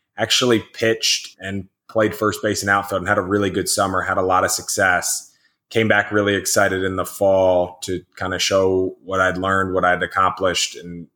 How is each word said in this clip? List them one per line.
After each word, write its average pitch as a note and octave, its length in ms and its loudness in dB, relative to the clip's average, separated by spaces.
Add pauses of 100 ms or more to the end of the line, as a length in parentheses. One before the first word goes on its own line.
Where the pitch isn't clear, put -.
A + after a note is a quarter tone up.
(180)
actually A2+ 420 2 (140)
pitched - 640 -2
and F#2+ 300 -8 (200)
played G#2+ 240 2
first G#2 300 -2
base G#2 180 0
and G2+ 80 -2
outfield G2 340 0
and F#2 40 -4
had G#2 100 2
a G2+ 40 0
really G2 280 0
good F2+ 200 -2
summer, F#2+ 320 0
had F#2+ 160 -2
a G2 40 0
lot F#2 220 2
of F#2 80 0
success. - 800 -2 (380)
Came A2+ 180 2
back G#2 240 2
really G2+ 240 2
excited F#2+ 480 0
in F#2 140 -2
the F2+ 80 -4
fall F#2 800 2
to F2+ 200 -6 (140)
kinda F#2 200 -6
show F#2+ 640 0
what F#2+ 180 -2
I'd F#2 160 0
learned, F#2+ 360 0
what F#2 120 0
I'd F2+ 180 2
accomplished. F#2 720 -2
And F2 400 -14